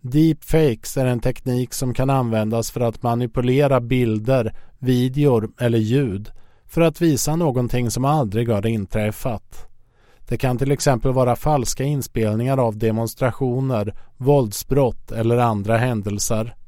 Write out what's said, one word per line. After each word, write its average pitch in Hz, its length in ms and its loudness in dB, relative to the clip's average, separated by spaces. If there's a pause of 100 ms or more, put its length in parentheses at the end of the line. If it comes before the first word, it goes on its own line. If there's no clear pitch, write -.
Deepfakes 151 960 2
är 131 100 0
en 123 140 0
teknik 123 540 -2
som 127 200 -4
kan 127 160 0
användas 113 600 0
för 120 100 -4
att 117 220 -2
manipulera 123 800 2
bilder, 117 720 0 (240)
videor 127 720 2 (100)
eller 117 180 2
ljud 110 520 0 (360)
för - 140 -2
att 165 200 2
visa 156 360 2
någonting 123 540 0
som 123 140 -2
aldrig 123 440 0
har 104 180 0
inträffat. 107 1000 -4 (600)
Det 120 100 -2
kan 123 200 0
till 139 140 0
exempel 131 400 0
vara 123 240 2
falska 143 480 -2
inspelningar 127 760 0
av 113 200 0
demonstrationer, 117 1160 -2 (220)
våldsbrott 127 960 0
eller 113 240 2
andra 113 400 2
händelser. 110 800 -2 (120)